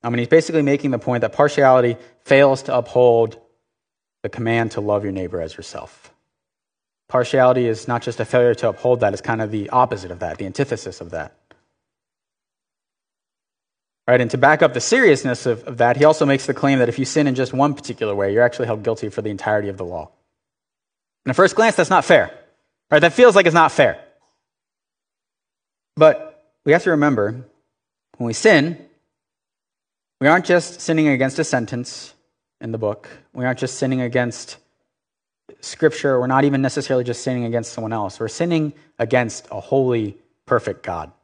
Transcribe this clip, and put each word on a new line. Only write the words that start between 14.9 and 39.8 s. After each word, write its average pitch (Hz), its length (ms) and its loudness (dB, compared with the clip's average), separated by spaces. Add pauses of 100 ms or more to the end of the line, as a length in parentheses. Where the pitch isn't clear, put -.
of, 117 220 -2
of 123 100 -14
that, 120 180 2
he 143 80 2
also 156 220 4
makes 139 200 0
the 139 60 -4
claim 139 280 0
that 120 80 4
if 120 100 -6
you 131 60 -4
sin 143 240 0
in 127 80 -2
just 127 160 -4
one 139 220 0
particular 113 380 -8
way, 98 200 -2
you're 113 100 2
actually 120 240 -2
held 110 160 -6
guilty 113 260 -6
for 107 140 -8
the 107 80 -6
entirety 104 380 -4
of 95 80 -10
the 92 80 -10
law. 85 260 -12 (1120)
And 135 60 -4
at 127 60 -2
first 185 180 4
glance, 220 220 2
that's 175 120 0
not 180 160 2
fair. 131 320 2 (540)
Right? 151 80 6
That 160 140 4
feels 240 240 6
like 185 100 6
it's 160 80 2
not 160 160 6
fair. - 340 0 (1900)
But - 560 2 (120)
we 147 80 2
have 175 100 4
to 190 80 0
remember, 127 540 0 (720)
when 120 100 -8
we 117 60 -6
sin, 160 520 2 (1400)
we 135 60 0
aren't 170 180 4
just 175 360 0
sinning 160 260 0
against 131 320 0
a 160 60 -2
sentence - 680 -6 (480)
in 113 120 -10
the 113 60 -8
book. 104 300 -6 (240)
We 127 140 -6
aren't 127 140 -4
just - 180 -6
sinning 131 220 -2
against 123 560 -6 (1040)
Scripture. 143 580 -2
We're 123 80 -2
not 131 180 2
even 139 160 0
necessarily 131 440 -2
just 120 180 -8
sinning 123 220 -4
against 117 280 -6
someone 110 200 -8
else. 104 260 -8
We're 113 80 -6
sinning 160 460 -4 (260)
against 120 520 -2
a 101 100 -10
holy, 120 560 -2 (280)